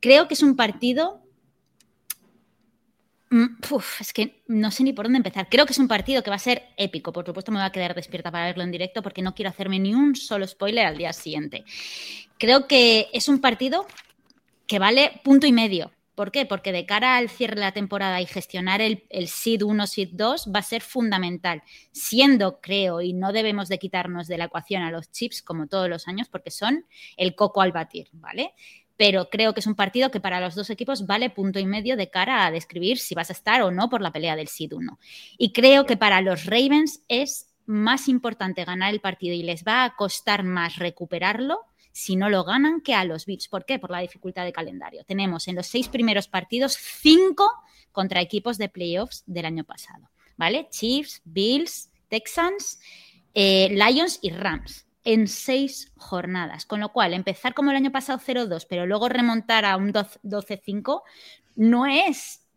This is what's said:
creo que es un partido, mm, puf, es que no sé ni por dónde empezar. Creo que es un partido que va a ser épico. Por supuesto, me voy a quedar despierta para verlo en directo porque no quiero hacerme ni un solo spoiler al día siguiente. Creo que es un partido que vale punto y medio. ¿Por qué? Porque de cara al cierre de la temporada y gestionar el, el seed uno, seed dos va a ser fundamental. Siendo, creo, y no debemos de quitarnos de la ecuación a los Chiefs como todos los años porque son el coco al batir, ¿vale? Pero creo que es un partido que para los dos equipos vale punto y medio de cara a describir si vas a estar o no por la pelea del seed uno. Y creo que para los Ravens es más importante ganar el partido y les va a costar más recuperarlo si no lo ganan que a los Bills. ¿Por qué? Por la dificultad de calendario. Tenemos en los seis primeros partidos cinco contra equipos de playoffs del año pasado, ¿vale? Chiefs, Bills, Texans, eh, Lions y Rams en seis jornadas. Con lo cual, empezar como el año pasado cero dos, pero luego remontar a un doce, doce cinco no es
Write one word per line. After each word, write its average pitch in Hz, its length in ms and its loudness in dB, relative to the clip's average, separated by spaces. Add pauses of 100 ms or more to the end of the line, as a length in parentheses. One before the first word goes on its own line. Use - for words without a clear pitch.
creo 277 280 8
que 311 60 -2
es - 80 2
un 277 120 8
partido, 254 680 0 (2000)
mm, 233 300 2
puf, - 400 -6
es 208 120 -12
que - 360 -4
no 214 220 0
sé 233 120 -2
ni 269 100 2
por 214 120 -6
dónde 254 140 2
empezar. 196 300 -2
Creo 269 180 6
que 269 60 -4
es - 60 -2
un 269 80 4
partido 233 360 0
que - 80 -6
va 180 60 -4
a 185 40 -8
ser 247 240 0 (120)
épico. 170 360 -6
Por 170 120 -8
supuesto, 190 280 -8
me 208 60 -2
voy 196 80 0
a 190 40 -2
quedar 175 240 -4
despierta 170 380 -10
para 170 140 -4
verlo 180 180 -4
en 175 80 -6
directo 185 300 -6
porque 190 200 -8
no 185 120 -4
quiero 196 160 -6
hacerme 190 280 -4
ni 196 160 0
un 277 220 4
solo 202 300 -4
spoiler 208 400 0
al 156 100 -2
día 165 160 -6
siguiente. 151 520 -8 (760)
Creo 262 280 6
que 233 460 6
es 233 160 -2
un 277 120 4
partido 269 460 0 (800)
que 208 120 -2
vale 226 440 4
punto 277 240 10
y 277 60 8
medio. 214 400 2 (220)
¿Por 202 180 -6
qué? 277 140 0
Porque 196 260 -4
de 175 120 -4
cara 220 320 2
al 240 120 2
cierre 220 260 -4
de 208 60 -4
la 196 100 0
temporada 196 500 -2
y 180 60 -4
gestionar 185 540 -4
el, 220 280 -2
el 175 200 -6
seed 226 340 -2
uno, 208 240 0
seed 190 280 -6
dos 226 380 -2
va 202 60 0
a 196 60 -4
ser 226 180 -6
fundamental. 185 800 -4 (300)
Siendo, 240 680 4
creo, 185 420 -2
y 180 100 -2
no 185 200 -2
debemos 208 360 -2
de 185 100 -4
quitarnos 175 480 -6
de 170 100 -6
la 170 100 -2
ecuación 175 360 -6
a 165 80 -4
los 165 220 -10
Chiefs - 300 -8
como 160 260 -8
todos 185 200 0
los 165 200 -8
años 202 200 -8
porque - 220 -14
son 269 360 -2 (300)
el 185 200 -2
coco 202 260 2
al 185 80 4
batir, 165 400 -10
¿vale? 180 420 -10 (440)
Pero 190 340 4
creo 220 240 2
que 220 60 -4
es 214 80 -4
un 214 80 -2
partido 240 340 0
que 226 80 -4
para 185 220 -4
los 180 160 -6
dos 202 140 -8
equipos 226 360 -6
vale 220 240 0
punto 196 300 -4
y 190 60 -2
medio 214 300 -2
de 190 140 -4
cara 202 360 2
a 165 40 2
describir 175 480 -4
si - 160 -8
vas 170 160 -6
a 180 40 -8
estar - 280 2
o 190 80 2
no 185 180 0
por 233 120 0
la 180 100 -2
pelea 160 240 -2
del 156 140 -6
seed - 240 -10
uno. - 260 -10 (380)
Y - 160 0
creo 277 340 8
que 247 100 2
para 196 240 4
los 180 260 0
Ravens 277 600 2
es - 480 -4 (100)
más 220 440 0
importante 220 560 -2
ganar 185 280 -2
el 214 60 -2
partido 185 380 -6
y 170 80 -6
les 170 180 -6
va 233 220 2
a 240 100 -4
costar 202 480 -2
más 180 380 -4
recuperarlo 180 800 -4 (300)
si - 240 -6
no 190 140 0
lo 190 160 2
ganan 285 360 2
que 269 140 -2
a 190 100 2
los 160 220 -8
Bills. 190 220 -10
¿Por 185 160 -8
qué? - 160 -4
Por 185 100 -12
la 175 80 -6
dificultad 180 460 -10
de 175 80 -8
calendario. - 500 -12
Tenemos 190 460 -4
en 180 80 -6
los 180 100 -6
seis 247 220 -2
primeros 220 400 0
partidos 240 460 -2
cinco 370 760 6 (400)
contra 190 300 -2
equipos 208 360 -4
de 202 120 -4
playoffs 180 580 -6
del 170 200 -8
año 160 180 -6
pasado, - 440 -20 (280)
¿vale? 226 340 -2
Chiefs, 262 540 -4
Bills, 220 640 -2 (180)
Texans, 339 720 -4 (560)
eh, 190 360 4
Lions 254 520 2
y 185 80 -4
Rams - 560 -8 (160)
en 220 240 2
seis 269 720 -4
jornadas. 180 680 -8
Con 208 120 -6
lo 208 140 -6
cual, 185 220 2
empezar 190 380 -4
como 277 200 2
el 269 40 2
año 269 140 2
pasado 269 340 -4
cero 247 220 -2
dos, 170 180 -6
pero 180 220 -4
luego 208 220 0
remontar 233 560 2
a 196 120 2
un 196 140 0
doce, 202 320 -4
doce 202 420 -8
cinco 208 380 -4 (540)
no 240 300 4
es 302 600 -2 (100)